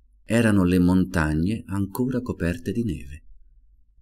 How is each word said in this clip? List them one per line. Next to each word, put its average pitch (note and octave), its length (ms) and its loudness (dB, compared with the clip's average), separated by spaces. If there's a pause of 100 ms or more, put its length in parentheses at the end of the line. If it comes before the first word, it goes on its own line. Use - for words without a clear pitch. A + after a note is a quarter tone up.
(240)
erano A2 400 2
le F2+ 140 4
montagne F2+ 880 2
ancora G2 560 -4
coperte F2 500 -4
di A#2 120 -2
neve. D2+ 400 -8 (800)